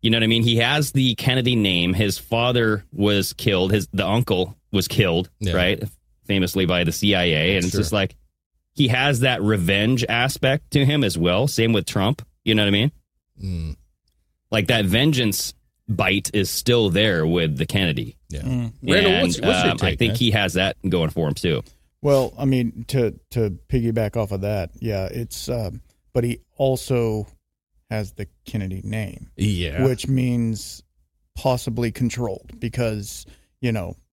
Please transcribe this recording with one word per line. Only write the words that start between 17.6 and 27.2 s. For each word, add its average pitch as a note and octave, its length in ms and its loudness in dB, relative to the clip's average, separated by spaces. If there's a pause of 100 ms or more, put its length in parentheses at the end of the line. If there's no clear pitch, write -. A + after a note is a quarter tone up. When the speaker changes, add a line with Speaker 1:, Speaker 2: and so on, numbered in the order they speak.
Speaker 1:
Kennedy. D#2+ 500 -2 (140)
Speaker 2:
Yeah. C#2+ 120 -8
Speaker 3:
Mm. B2 300 -4 (100)
Speaker 2:
Randall, D#3 300 2
Speaker 1:
And, F2+ 160 2
Speaker 2:
what's, - 120 -2
what's F#2 220 2
your F2 100 2
Speaker 1:
um, E2+ 80 -4
I F2+ 100 2
Speaker 2:
take, D2+ 100 -4
Speaker 1:
think A#2 120 2
Speaker 2:
man? A#2 60 -4
Speaker 1:
he A#2+ 140 2
has G2 220 0
that F#2 220 0 (120)
going E2+ 220 0
for D#2+ 180 -2
him D2 60 -2
too. D2+ 280 -2 (400)
Speaker 4:
Well, C#3 360 2
I C#3 80 -2
mean, B2 420 0
to, B2 260 0 (180)
to G#2+ 240 0 (120)
piggyback A2+ 480 0
off G#2 160 -2
of F#2+ 80 -4
that, G2+ 300 -4 (100)
yeah, G2+ 260 -4
it's, - 420 -10
um, G#2 340 -6 (300)
but A#2+ 120 2
he A#2+ 160 -2 (160)
also A#2+ 680 0 (640)